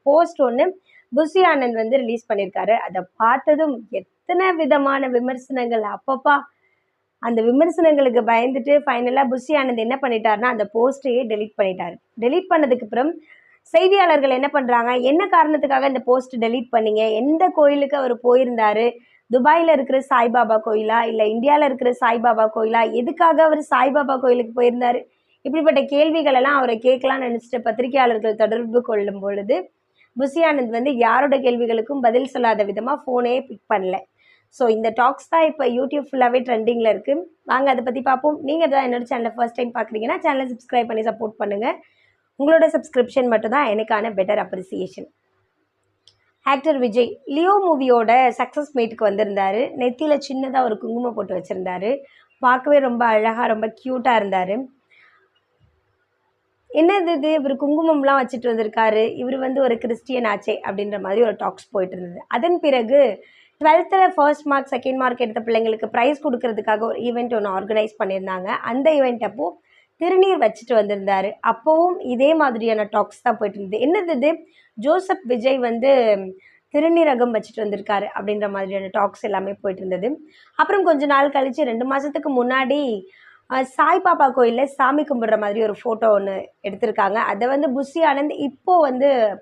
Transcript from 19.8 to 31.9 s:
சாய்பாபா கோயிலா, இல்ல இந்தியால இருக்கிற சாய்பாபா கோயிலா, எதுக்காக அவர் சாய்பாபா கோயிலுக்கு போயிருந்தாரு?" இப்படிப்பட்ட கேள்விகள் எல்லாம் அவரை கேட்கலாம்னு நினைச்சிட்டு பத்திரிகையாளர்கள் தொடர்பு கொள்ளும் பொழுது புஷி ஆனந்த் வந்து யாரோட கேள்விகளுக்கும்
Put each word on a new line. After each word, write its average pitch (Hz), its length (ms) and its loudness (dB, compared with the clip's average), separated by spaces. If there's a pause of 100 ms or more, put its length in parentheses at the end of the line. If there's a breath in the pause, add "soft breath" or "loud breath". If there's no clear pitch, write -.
சாய்பாபா 233 600 2
கோயிலா, 220 400 0
இல்ல 226 240 0
இந்தியால 277 400 2
இருக்கிற 254 260 0
சாய்பாபா 233 580 2
கோயிலா, 226 340 0 (100)
எதுக்காக 302 500 2
அவர் 311 180 4
சாய்பாபா 262 600 0
கோயிலுக்கு 247 340 2
போயிருந்தாரு?" 240 460 2 (440)
இப்படிப்பட்ட 285 400 2
கேள்விகள் 294 500 2
எல்லாம் 269 220 2
அவரை 247 220 0
கேட்கலாம்னு 262 480 0
நினைச்சிட்டு 233 340 -6
பத்திரிகையாளர்கள் 233 720 0
தொடர்பு 226 480 0
கொள்ளும் 202 380 -4
பொழுது 202 360 -2 (600)
புஷி 277 260 -2
ஆனந்த் 285 260 0
வந்து 247 280 -2
யாரோட 254 400 2
கேள்விகளுக்கும் 240 640 -2